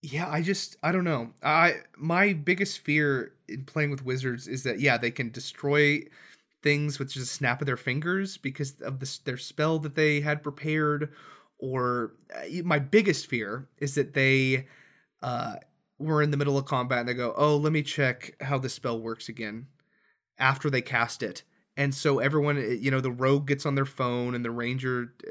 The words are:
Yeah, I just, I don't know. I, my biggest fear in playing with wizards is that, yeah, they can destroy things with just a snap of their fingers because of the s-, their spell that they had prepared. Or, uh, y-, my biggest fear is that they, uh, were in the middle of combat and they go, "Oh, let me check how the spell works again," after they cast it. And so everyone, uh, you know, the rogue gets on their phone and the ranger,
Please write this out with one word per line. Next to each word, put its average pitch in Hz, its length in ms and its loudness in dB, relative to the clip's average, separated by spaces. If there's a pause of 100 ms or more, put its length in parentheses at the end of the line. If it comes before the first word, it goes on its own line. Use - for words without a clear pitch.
Yeah, 151 280 -6
I 151 120 0
just, 185 400 -2
I 160 100 0
don't 180 120 2
know. 123 280 -2 (120)
I, 151 320 4 (200)
my 180 380 2
biggest 180 460 0
fear 147 540 0 (140)
in 135 180 -10
playing 147 260 -2
with 135 120 -6
wizards 127 440 -4
is 131 160 -6
that, 113 160 -2
yeah, 131 180 4
they 120 140 0
can 120 180 -4
destroy 143 720 2 (640)
things 147 360 0
with 131 120 -6
just 131 140 -8
a - 80 -8
snap 127 280 0
of 147 60 -2
their 127 100 0
fingers 175 600 -4
because 135 440 -8
of 131 180 -8
the 131 60 -8
s-, - 140 -10
their 127 180 -6
spell 156 420 -2
that 147 160 -8
they 151 260 4
had 151 220 -2
prepared. 147 680 -2 (460)
Or, 123 540 -2 (220)
uh, 60 60 -8 (100)
y-, 175 140 -4
my 156 140 2
biggest 185 480 4
fear 113 500 -4
is 139 180 -4
that 139 180 0
they, 135 540 4 (540)
uh, 120 340 -4 (440)
were 151 240 2
in 147 80 2
the 147 60 2
middle 139 200 2
of 135 80 -2
combat 127 340 0
and 120 80 -2
they 123 60 0
go, 123 240 -2
"Oh, 147 200 6
let 151 140 2
me 156 120 2
check - 580 -2
how 135 160 -2
the 131 120 -2
spell 117 300 -4
works 113 300 -8
again," 113 380 -10 (720)
after 135 300 2
they 131 120 0
cast 117 420 -2
it. 95 200 -8 (340)
And 139 180 0
so 139 240 2
everyone, 143 380 2
uh, 135 40 -2
you 120 300 0
know, 131 100 2
the 127 100 -2
rogue 135 360 2
gets 139 200 -2
on 139 80 0
their 135 100 2
phone 123 500 -2
and 120 80 -4
the 117 80 -4
ranger, 123 640 -4 (180)